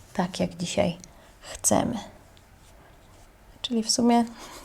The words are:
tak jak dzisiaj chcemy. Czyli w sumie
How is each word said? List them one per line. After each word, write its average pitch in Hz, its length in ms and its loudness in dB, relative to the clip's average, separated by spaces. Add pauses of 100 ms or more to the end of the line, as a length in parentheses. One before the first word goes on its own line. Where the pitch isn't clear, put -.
(140)
tak 180 260 -2
jak 180 160 -4
dzisiaj 175 400 -2 (440)
chcemy. - 540 0 (1700)
Czyli 226 200 0
w - 80 -2
sumie 233 340 6 (400)